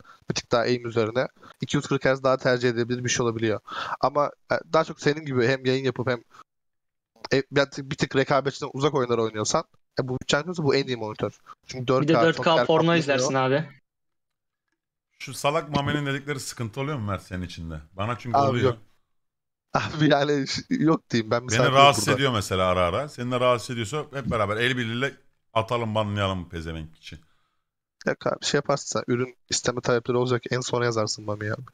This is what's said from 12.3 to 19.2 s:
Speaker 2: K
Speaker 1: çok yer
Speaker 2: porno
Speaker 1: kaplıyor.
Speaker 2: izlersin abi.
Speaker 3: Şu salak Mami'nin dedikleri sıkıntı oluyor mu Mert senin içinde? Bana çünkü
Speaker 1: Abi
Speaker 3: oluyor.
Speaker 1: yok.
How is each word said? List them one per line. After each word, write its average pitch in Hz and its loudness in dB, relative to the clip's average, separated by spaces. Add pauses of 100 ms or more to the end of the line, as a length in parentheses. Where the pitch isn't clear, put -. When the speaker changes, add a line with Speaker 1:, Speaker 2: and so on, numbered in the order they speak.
Speaker 2:
K 127 -6
Speaker 1:
çok 160 4
yer 123 4
Speaker 2:
porno 160 4
Speaker 1:
kaplıyor. 170 4
Speaker 2:
izlersin 139 0
abi. 135 0 (1500)
Speaker 3:
Şu 135 -14
salak 143 -2
Mami'nin 143 0
dedikleri 139 -4
sıkıntı 117 -8
oluyor 143 -4
mu 107 -6
Mert 95 -4
senin 92 -8
içinde? 80 -10 (120)
Bana 107 -4
çünkü 120 -4
Speaker 1:
Abi 139 2
Speaker 3:
oluyor. 123 0
Speaker 1:
yok. 120 0 (1000)